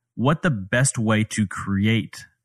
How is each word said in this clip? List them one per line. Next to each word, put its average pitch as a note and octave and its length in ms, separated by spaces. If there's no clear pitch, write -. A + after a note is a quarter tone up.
what C#3 280
the F3+ 80
best A#2+ 480
way G#2+ 260
to G#2+ 220
create G2 800